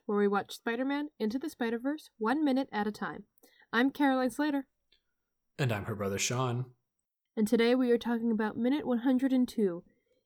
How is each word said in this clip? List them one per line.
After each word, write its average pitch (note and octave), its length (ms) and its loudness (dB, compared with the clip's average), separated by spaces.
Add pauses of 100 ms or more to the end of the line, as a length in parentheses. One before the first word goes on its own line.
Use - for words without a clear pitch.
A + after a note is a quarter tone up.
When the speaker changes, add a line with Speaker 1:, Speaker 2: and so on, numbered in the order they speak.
Speaker 1:
where G#3 120 -2
we G3+ 100 4
watch G3+ 260 -2
Spider-Man C#4 540 -4 (100)
Into A3 180 -2
the D4+ 140 -6
Spider-Verse A#3+ 680 -4
one B3+ 280 0
minute C4+ 260 2
at G#3 160 -2
a G#3+ 60 -2
time. G3 320 -10 (480)
I'm B3 180 2
Caroline C4 400 2
Slater. C#4+ 360 -2 (920)
Speaker 2:
And B2 140 0
I'm G2 140 -2
her A2+ 100 -6
brother G2 240 -2
Sean. B2+ 460 -2 (680)
Speaker 1:
And G#3+ 120 2
today A#3 260 4
we B3+ 160 2
are A#3 80 6
talking A#3 320 -2
about G#3+ 260 -2
minute B3+ 300 0
one B3 120 2
hundred B3+ 340 2
and B3+ 160 2
two. F#3 340 0 (440)